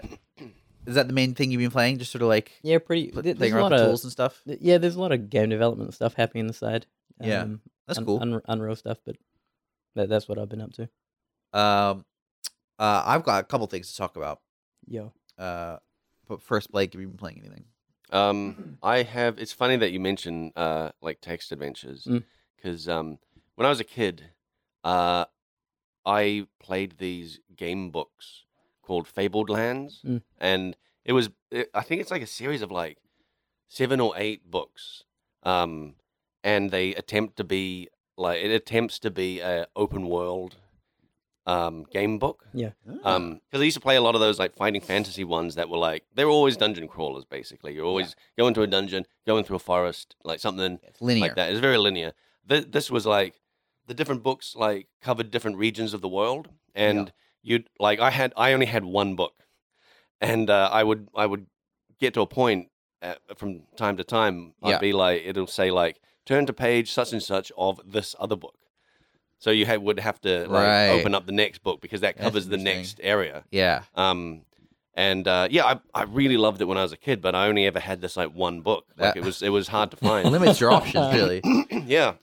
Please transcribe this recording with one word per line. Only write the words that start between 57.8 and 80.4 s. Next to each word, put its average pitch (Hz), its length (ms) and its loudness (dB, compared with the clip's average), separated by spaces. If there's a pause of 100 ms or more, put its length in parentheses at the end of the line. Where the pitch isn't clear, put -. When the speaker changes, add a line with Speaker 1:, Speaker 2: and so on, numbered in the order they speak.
Speaker 3:
I 127 120 4
had, 131 260 0
I 131 160 4
only 131 140 4
had 107 180 -2
one 98 320 0
book, - 280 -4 (760)
and, 110 280 2
uh, 98 220 6
I 110 140 4
would, 107 280 0
I 107 120 0
would 101 220 -4 (520)
get 127 140 0
to 117 80 0
a 98 60 2
point, 110 440 0 (300)
uh, 87 140 -8 (200)
from 95 280 -10 (120)
time 104 220 0
to 90 80 -6
time, 92 480 0 (100)
I'd 90 60 0
Speaker 1:
Yeah. 92 100 2
Speaker 3:
be 101 140 2
like, 90 320 4
it'll 95 220 -4
say, 92 240 0
like, 87 280 2 (260)
"Turn 139 200 2
to 127 80 -4
page 120 400 2
such 120 180 -2
and 110 100 -4
such 95 360 -4
of 92 280 0
this 98 320 -4
other 101 200 -4
book." - 180 -18 (840)
So 110 120 0
you 110 140 4
ha-, 113 100 2
would 101 240 0
have 104 220 -4
to, 87 260 0
like, 98 220 4
Speaker 1:
Right. 104 220 6
Speaker 3:
open 101 220 4
up 95 120 -2
the 98 80 -8
next 104 300 0
book 87 180 -4
because - 180 -10
that 98 160 0
Speaker 1:
That's - 80 -8
Speaker 3:
covers 107 240 0
the 101 80 -2
Speaker 1:
interesting. 95 220 0
Speaker 3:
next 92 260 -10
area. 90 480 0
Speaker 1:
Yeah. 90 320 2 (100)
Speaker 3:
Um, 87 520 -2 (480)
and, 95 340 2
uh, 92 240 2
yeah, 151 140 4
I, 123 140 2 (140)
I 107 100 -2
really 127 340 2
loved 107 240 2
it 98 40 2
when 95 120 0
I 95 40 2
was 85 120 -2
a 80 40 -14
kid, 123 220 -2
but 90 160 0
I 98 120 4
only 104 180 4
ever 90 160 0
had 92 180 -6
this, 87 160 -8
like, 82 180 -4
one 87 280 -4
book. 95 240 -2 (100)
Like, 98 200 2
Speaker 1:
That - 40 -4
Speaker 3:
it 85 60 -6
was, 95 160 -4
it 98 80 0
was 101 180 2
hard 104 240 0
to - 60 -18
find. 104 340 4
Speaker 1:
<laughs> - 0 -
limits 180 300 6